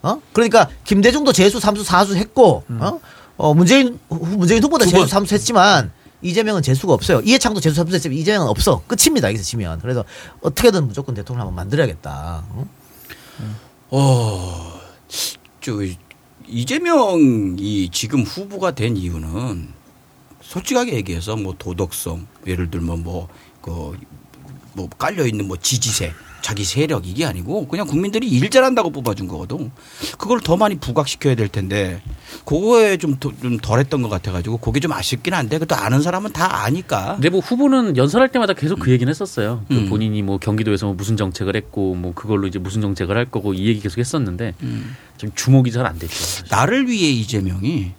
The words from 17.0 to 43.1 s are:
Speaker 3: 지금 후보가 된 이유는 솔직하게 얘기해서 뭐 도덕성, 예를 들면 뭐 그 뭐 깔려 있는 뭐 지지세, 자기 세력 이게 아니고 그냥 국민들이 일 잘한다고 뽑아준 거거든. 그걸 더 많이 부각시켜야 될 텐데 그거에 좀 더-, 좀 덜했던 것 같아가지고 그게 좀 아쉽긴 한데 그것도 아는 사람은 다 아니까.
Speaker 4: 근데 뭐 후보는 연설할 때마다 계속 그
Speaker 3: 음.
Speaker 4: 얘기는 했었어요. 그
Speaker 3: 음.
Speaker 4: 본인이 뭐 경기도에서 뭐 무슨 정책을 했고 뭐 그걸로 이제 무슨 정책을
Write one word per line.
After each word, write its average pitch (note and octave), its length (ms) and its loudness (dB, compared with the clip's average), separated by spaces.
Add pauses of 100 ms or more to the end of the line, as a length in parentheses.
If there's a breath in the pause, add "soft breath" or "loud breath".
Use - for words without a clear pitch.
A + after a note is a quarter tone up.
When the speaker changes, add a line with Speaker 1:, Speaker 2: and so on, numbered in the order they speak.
Speaker 3:
지금 A#2 320 -2
후보가 F#3+ 480 -6
된 A#2 260 -2
이유는 F2 720 -6 (720)
솔직하게 A#3+ 540 -2
얘기해서 F2+ 400 -4
뭐 F#2+ 220 -6
도덕성, F2 680 -6 (220)
예를 F2 240 -4
들면 E2+ 320 -6
뭐 F2 240 -8 (340 soft breath)
그 E2 320 -12 (800)
뭐 F2+ 140 -10 (100)
깔려 E3 280 -2
있는 G#2 220 -2
뭐 F2+ 100 -6
지지세, G#2 560 -2 (280)
자기 G#2 220 -6
세력 C3 440 -2
이게 A#2+ 180 -4
아니고 B2+ 420 -4
그냥 F#3 200 -4
국민들이 G3+ 420 -2
일 D#3 220 4
잘한다고 B3+ 400 4
뽑아준 A2 360 -6
거거든. F2 440 -8 (460 loud breath)
그걸 A3 220 0
더 E3 180 2
많이 G#3 200 2
부각시켜야 C3+ 580 -2
될 G#2+ 140 0
텐데 F#2+ 520 -4 (440 loud breath)
그거에 G#3 520 4
좀 D3 220 -2
더-, C3 220 -6
좀 A#2+ 160 0
덜했던 C3 460 2
것 A2+ 60 -4
같아가지고 F#2 500 -4
그게 A#2 200 -2
좀 - 140 -2
아쉽긴 - 400 -4
한데 D3+ 240 -2
그것도 D#3 240 0
아는 C3 220 2
사람은 F#3 280 -2
다 E3 320 0
아니까. B2+ 520 -2
Speaker 4:
근데 D#3 140 2
뭐 F3+ 120 2
후보는 B3 560 2
연설할 G3 340 4
때마다 G#3+ 220 0
계속 D#3+ 260 -2
그 C3+ 100 0
Speaker 3:
음. B2+ 40 6
Speaker 4:
얘기는 B2 160 2
했었어요. A#2 580 -4
그 C#3+ 80 0
Speaker 3:
음. G#2 140 2
Speaker 4:
본인이 G#2+ 320 0
뭐 G2 160 -2
경기도에서 G#2+ 480 0
뭐 G2 100 0
무슨 G2+ 220 -2
정책을 G2 400 -2
했고 F#2+ 380 -2
뭐 F2 180 -6
그걸로 G2+ 340 -2
이제 F#2 120 -4
무슨 F#2+ 220 -4
정책을 G2 360 -2